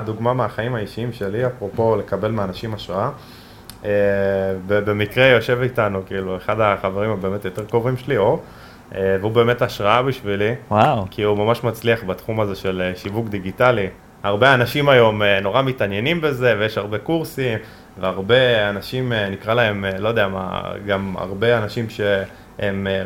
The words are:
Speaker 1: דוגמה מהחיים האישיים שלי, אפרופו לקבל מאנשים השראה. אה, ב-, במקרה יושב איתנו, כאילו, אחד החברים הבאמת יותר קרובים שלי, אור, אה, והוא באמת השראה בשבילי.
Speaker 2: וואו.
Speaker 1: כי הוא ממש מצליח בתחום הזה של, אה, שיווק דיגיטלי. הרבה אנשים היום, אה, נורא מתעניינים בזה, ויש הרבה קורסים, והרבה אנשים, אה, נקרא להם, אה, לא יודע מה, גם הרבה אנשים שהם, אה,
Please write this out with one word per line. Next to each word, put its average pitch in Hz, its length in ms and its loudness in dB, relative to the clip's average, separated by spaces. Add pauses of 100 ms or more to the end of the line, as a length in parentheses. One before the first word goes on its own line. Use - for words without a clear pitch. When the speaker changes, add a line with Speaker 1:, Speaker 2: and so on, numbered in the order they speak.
Speaker 1:
דוגמה 110 280 -2
מהחיים 120 420 -2
האישיים 110 380 -6
שלי, 104 340 -4
אפרופו 113 480 0
לקבל 101 360 -2
מאנשים 107 420 -4
השראה. 101 360 -4 (760)
אה, 104 40 -2 (760)
ב-, 101 220 2
במקרה 104 360 2
יושב 123 360 6
איתנו, 110 440 0
כאילו, 95 320 -4
אחד 107 220 -2
החברים 101 520 2
הבאמת 98 340 -4
יותר 104 200 -6
קרובים 120 320 0
שלי, 131 200 -2
אור, 117 240 2 (540)
אה, 95 240 2
והוא 107 120 -2
באמת 120 300 4
השראה 113 420 2
בשבילי. 107 520 -2 (160)
Speaker 2:
וואו. 110 400 4
Speaker 1:
כי 107 120 -2
הוא 104 140 2
ממש 110 260 0
מצליח 117 400 0
בתחום 95 360 -4
הזה 101 160 0
של, 92 300 -4
אה, 90 100 -4
שיווק 104 320 -6
דיגיטלי. 104 600 0 (360)
הרבה 104 300 4
אנשים 139 360 2
היום, 113 340 6
אה, 101 160 4
נורא 101 220 0
מתעניינים 131 600 -2
בזה, 127 380 2
ויש 110 180 0
הרבה 104 200 -4
קורסים, 135 600 -2 (420)
והרבה 104 680 2
אנשים, 123 440 -4
אה, 104 160 0
נקרא 98 240 -2
להם, 104 320 2
אה, 95 140 -2
לא 104 100 -2
יודע 110 180 2
מה, 92 340 -4 (260)
גם 98 300 -2
הרבה 98 400 0
אנשים 110 320 -4
שהם, 98 960 -2
אה, 95 180 0